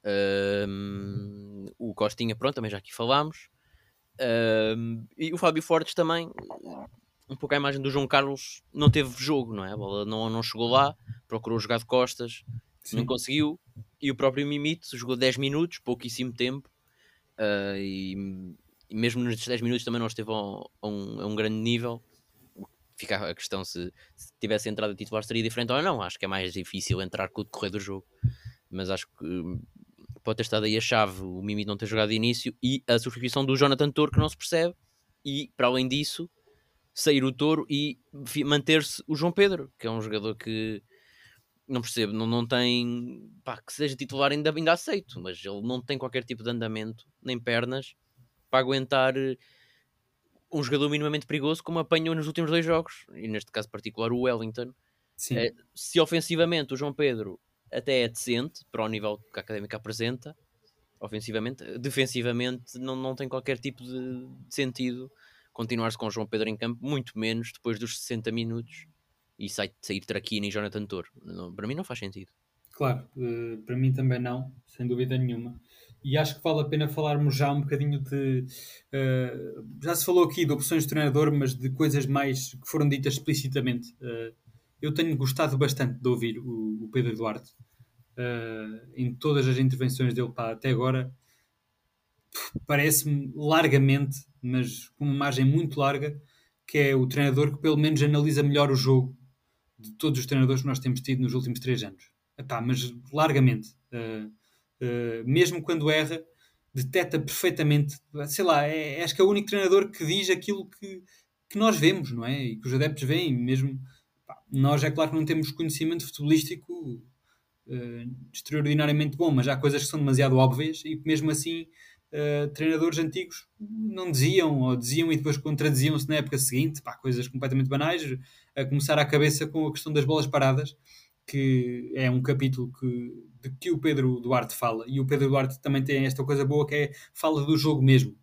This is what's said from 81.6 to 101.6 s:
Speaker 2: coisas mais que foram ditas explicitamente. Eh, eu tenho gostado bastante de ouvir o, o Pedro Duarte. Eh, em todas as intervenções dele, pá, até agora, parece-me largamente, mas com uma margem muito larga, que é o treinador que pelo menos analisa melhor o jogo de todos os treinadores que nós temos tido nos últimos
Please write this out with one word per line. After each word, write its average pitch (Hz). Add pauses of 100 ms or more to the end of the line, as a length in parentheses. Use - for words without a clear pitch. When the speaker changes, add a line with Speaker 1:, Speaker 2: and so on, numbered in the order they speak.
Speaker 2:
coisas 139
mais 139
que -
foram 151
ditas 135
explicitamente. 127
Eh, 113 (500)
eu 151
tenho 160
gostado 135
bastante 135
de 127
ouvir 117
o, 113
o 110
Pedro 120
Duarte. 110 (640)
Eh, 113 (100)
em 123
todas 143
as 127
intervenções 131
dele, 120
pá, 113
até 131
agora, 127 (1500)
parece-me 143
largamente, 143 (240)
mas 127
com -
uma 139
margem 139
muito 147
larga, 143 (460)
que 151
é 139
o 127
treinador 143
que -
pelo 156
menos 151
analisa 147
melhor 143
o 135
jogo 131 (600)
de 110
todos 135
os -
treinadores 131
que 139
nós 135
temos 127
tido 127
nos 117
últimos 127